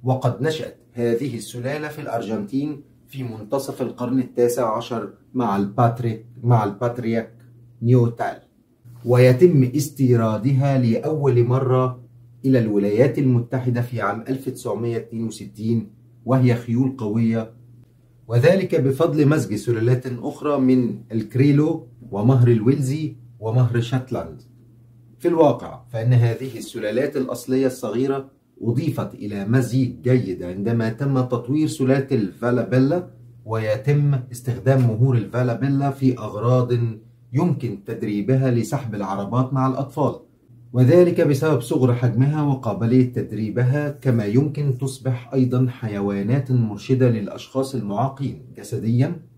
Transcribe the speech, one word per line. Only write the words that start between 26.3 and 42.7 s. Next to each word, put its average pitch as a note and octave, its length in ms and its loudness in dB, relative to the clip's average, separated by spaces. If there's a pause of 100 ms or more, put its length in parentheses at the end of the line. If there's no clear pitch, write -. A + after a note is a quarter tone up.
السلالات A2+ 600 -4
الأصلية C3 500 -2
الصغيرة B2+ 640 -4 (300)
أضيفت A#2+ 520 -4
إلى G2+ 320 -8
مزيج B2 560 0
جيد G2 420 0
عندما A2 460 -2
تم C#3 320 -2
تطوير C3+ 460 -2
سلالة C3+ 440 0
الفالابيلا، B2 1000 0 (360)
ويتم B2 760 0 (120)
استخدام C3 500 0
مهور A#2+ 360 2
الفالابيلا B2+ 760 -2
في C3 260 0
أغراض A#2+ 540 0 (640)
يمكن B2 500 -2
تدريبها B2 680 0
لسحب A2+ 440 -2
العربات G2+ 580 -2
مع C3 140 0
الأطفال، C3+ 480 -2 (580)
وذلك E3+ 480 6
بسبب D3 400 2
صغر B2+ 320 2
حجمها C3 500 0
وقابلية B2 720 0